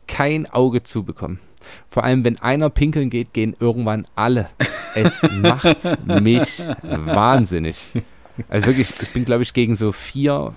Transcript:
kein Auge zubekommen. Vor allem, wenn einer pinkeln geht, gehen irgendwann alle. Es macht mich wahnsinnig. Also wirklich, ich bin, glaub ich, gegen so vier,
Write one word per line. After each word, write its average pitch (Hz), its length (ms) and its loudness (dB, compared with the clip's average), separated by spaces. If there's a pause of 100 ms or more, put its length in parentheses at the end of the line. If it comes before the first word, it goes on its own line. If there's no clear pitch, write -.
kein 151 420 -2
Auge 123 340 2
zubekommen. 92 560 -8 (500)
Vor - 140 -2
allem, 127 200 2
wenn 120 160 0
einer 143 300 0
pinkeln 147 400 0
geht, 120 240 -4
gehen 110 260 -2
irgendwann 113 560 0
alle. 113 340 0 (460)
Es 110 340 2
macht 156 760 2
mich 113 560 2 (180)
wahnsinnig. 101 960 0 (720)
Also 107 200 0
wirklich, 131 220 2 (120)
ich 117 100 -10
bin, 123 140 -2
glaub 120 160 2
ich, - 120 -4
gegen 117 220 2
so 107 160 -2
vier, 143 640 -4